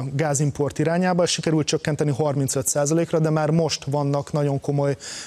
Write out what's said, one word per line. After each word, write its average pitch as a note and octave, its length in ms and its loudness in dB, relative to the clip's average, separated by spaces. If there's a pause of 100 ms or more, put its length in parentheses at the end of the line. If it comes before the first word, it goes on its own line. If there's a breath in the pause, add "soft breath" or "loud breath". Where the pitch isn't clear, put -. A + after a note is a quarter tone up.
(120)
gázimport C#3+ 640 -2
irányába, F3 440 2
és E3 80 2
sikerült D#3+ 360 2
csökkenteni D3 440 0
harmincöt C#3 560 0
százalékra, D#3+ 520 2
de D#3+ 120 2
már D#3 200 2
most D#3+ 340 0
vannak C#3+ 480 -2
nagyon D3 280 0
komoly, C#3+ 360 0 (300 loud breath)